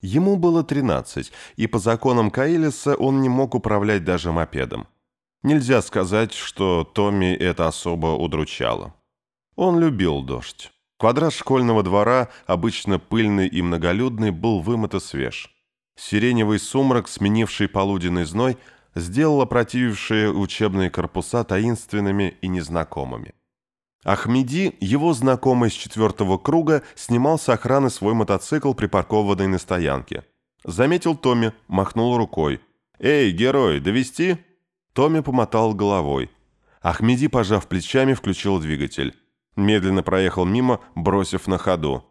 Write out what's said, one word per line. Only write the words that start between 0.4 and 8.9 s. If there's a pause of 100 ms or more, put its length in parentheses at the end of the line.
тринадцать, (240)
и
по
законам
Каэлиса
он
не
мог
управлять
даже
мопедом. (540)
Нельзя
сказать,
что
Томми
это
особо
удручало. (600)